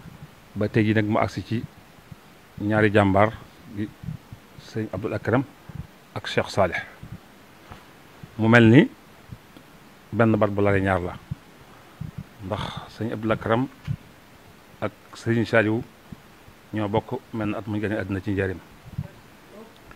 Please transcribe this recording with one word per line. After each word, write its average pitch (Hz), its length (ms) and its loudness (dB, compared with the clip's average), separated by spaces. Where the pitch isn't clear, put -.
Ba 104 120 -2
tey 110 160 2
jii 107 100 2
nag 104 120 2
mu 107 140 0
agsi 110 240 -2
ci 113 200 -6
ñaari 107 320 2
jàmbaar 101 400 4
di 104 140 -8
Serigne 110 340 -8
Abdoul 113 200 -6
Akram 107 300 0
ak - 120 -10
Cheikh - 220 -4
Saleh. 92 340 -2
Mu 110 120 2
mel 117 180 10
ni 139 220 8
benn 110 240 4
bat 107 140 2
bu 101 120 -2
lare 101 200 4
ñaar 95 180 2
la, 90 140 -6
ndax 98 180 -6
Serigne 113 240 -8
Abdoul 110 180 -4
Akram 113 360 0
ak 107 100 -4
Serigne 117 300 -2
Saliou 110 380 2
ñoo 107 160 -4
bokk 110 300 -4
mel 110 160 -4
na 101 80 -6
at 110 100 -12
mu 107 120 -4
gane 104 180 -4
àddina 98 240 -4
ci 104 100 -6
Njaaréem, 95 280 -2